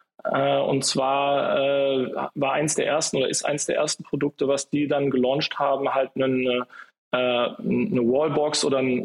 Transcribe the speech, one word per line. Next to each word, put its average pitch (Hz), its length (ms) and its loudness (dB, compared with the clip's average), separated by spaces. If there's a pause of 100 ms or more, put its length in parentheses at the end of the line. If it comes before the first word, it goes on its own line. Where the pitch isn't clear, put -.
(240)
Äh, 139 340 0
und 139 260 0
zwar, 139 720 0
äh, 139 560 0 (220)
war 139 180 -2
eins 147 220 0
der - 140 0
ersten 160 300 0
oder - 100 2
ist - 180 -2
eins 147 200 -2
der 139 100 0
ersten 156 260 -2
Produkte, 143 460 -2
was 139 200 0
die 147 200 0
dann 143 240 2
gelauncht 131 480 0
haben, 139 340 0
halt 131 220 0
einen, 127 480 0 (480)
äh, 123 40 0
eine 123 880 0
Wallbox 147 600 2
oder 135 140 2
ein, 127 260 0